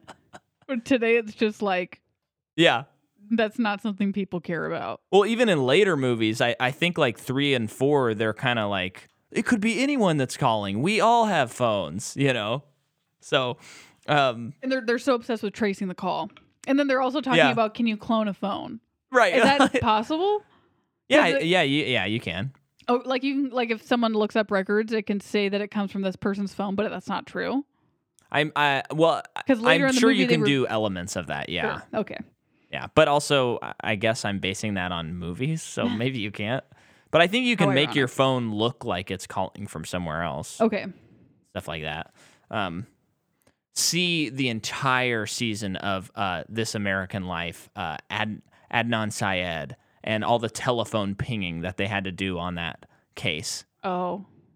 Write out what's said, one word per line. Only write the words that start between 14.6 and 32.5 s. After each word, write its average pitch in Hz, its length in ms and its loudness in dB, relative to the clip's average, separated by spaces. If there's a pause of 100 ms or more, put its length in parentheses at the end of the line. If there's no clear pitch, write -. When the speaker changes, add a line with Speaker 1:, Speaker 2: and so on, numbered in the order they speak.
Speaker 1:
And 262 100 -4
they're, 262 120 0
they're 240 140 0
so 262 160 0
obsessed 226 280 -4
with 202 100 -4
tracing 202 360 -2
the 180 60 -8
call. 175 360 -4 (360)
And 269 120 4
then 285 100 2
they're 262 140 2
also 262 180 0
talking 254 180 2
Speaker 2:
Yeah. 214 140 8
Speaker 1:
about, 220 220 0
"Can 233 120 -2
you 214 100 0
clone 220 320 0
a 190 60 -4
phone?" - 460 -6 (320)
Speaker 2:
Right. 220 240 6
Speaker 1:
Is 240 80 6
that 277 280 6
Speaker 2:
<laughs> 247 80 2
Speaker 1:
possible? 311 600 0 (680)
Speaker 2:
Yeah, 240 240 6
Speaker 1:
'Cause 277 100 0
it 160 40 0
Speaker 2:
yeah, 180 160 4
you, 143 220 2
yeah, 110 220 2
you 107 140 0
can. 95 320 -6 (360)
Speaker 1:
Oh, 247 160 2
like, 254 180 -2
you 277 120 -2
can, 269 160 -2
like, 240 200 -2
if 220 120 -4
someone 233 320 0
looks 208 200 0
up 220 160 0
records, 208 420 0
it 220 140 -2
can 202 140 -2
say 208 280 0
that 196 120 0
it 208 100 -6
comes 202 220 -2
from 196 100 -4
this 185 140 -2
person's 196 380 -2
phone, 196 200 -4
but 208 160 -2
that's - 180 -8
not 196 180 -4
true. 196 380 -4 (680)
Speaker 2:
I'm, 151 260 2
I, 143 260 4 (100)
well, 156 300 4 (240)
Speaker 1:
'Cause 247 140 4
later 277 240 6
Speaker 2:
I'm 269 60 4
Speaker 1:
in 262 40 2
the 262 60 2
Speaker 2:
sure - 100 6
Speaker 1:
movie 196 120 4
Speaker 2:
you - 40 2
Speaker 1:
they - 80 4
Speaker 2:
can 156 80 4
Speaker 1:
re- 139 60 4
Speaker 2:
do 135 180 4
elements 98 500 -2
of 87 120 -4
that, 71 220 -6
yeah. 76 300 -4 (100)
Speaker 1:
Sure. 214 100 -4
Okay. - 180 -8 (540)